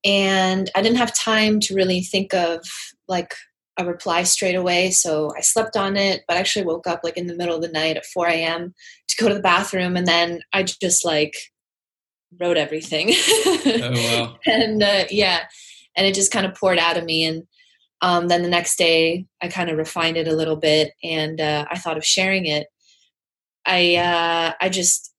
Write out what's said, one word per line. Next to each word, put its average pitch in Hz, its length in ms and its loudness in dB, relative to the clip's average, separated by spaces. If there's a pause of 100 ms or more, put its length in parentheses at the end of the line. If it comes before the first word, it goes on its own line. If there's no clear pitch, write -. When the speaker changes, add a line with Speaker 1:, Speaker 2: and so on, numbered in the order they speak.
Speaker 1:
and 190 680 2
I 202 80 2
didn't 233 160 2
have 233 160 0
time 214 460 2
to 190 120 -4
really 185 280 2
think 190 340 -2
of, 170 280 0 (440)
like, 180 260 -4 (460)
a 180 60 -2
reply 175 380 -2
straight 180 320 0
away. 180 360 2
So 156 440 0
I 151 60 -8
slept 220 340 0
on 196 220 0
it, 196 300 0
but 175 100 0
I - 20 2
actually 190 260 -2
woke 165 200 -4
up, 170 180 -2
like, 170 140 -4
in 175 80 -6
the 170 100 -8
middle 170 200 -4
of 160 80 -4
the 165 60 -6
night 160 280 -2
at - 80 -10
four 170 220 -2
A 165 160 0
M 170 320 -6 (320)
to - 160 -2
go 220 60 4
to 202 40 2
the 202 60 -4
bathroom. 185 560 0
And 180 100 0
then 170 360 2 (120)
I 190 100 0
just, 185 400 0
like, 156 300 0 (1040)
wrote 175 180 0
everything. 156 520 -2
<laughs> 349 60 4 (500)
Speaker 2:
Oh, 226 260 0
wow. 117 540 -2
Speaker 1:
And, 220 380 2
uh, 202 260 2
yeah, 185 360 0 (500)
and 190 100 2
it 196 80 2
just 196 180 0
kind 196 140 0
of 185 100 -6
poured 185 240 2
out 170 180 2
of 165 60 -2
me. 165 200 0
And, 160 200 -4 (580)
um, 175 260 2
then 175 160 4
the 175 60 -2
next 175 280 0
day 165 480 2 (160)
I 175 60 -6
kind 175 240 -4
of 156 60 -2
refined 165 400 -2
it 160 100 -2
a 160 80 2
little 156 220 0
bit, 156 340 2 (120)
and, 160 380 -4
uh, 151 280 0
I 185 100 -6
thought 160 180 -4
of 156 80 -6
sharing 190 400 2
it. 151 220 -2 (1000)
I, 175 300 4
uh, 170 680 0
I 185 80 0
just 185 500 -2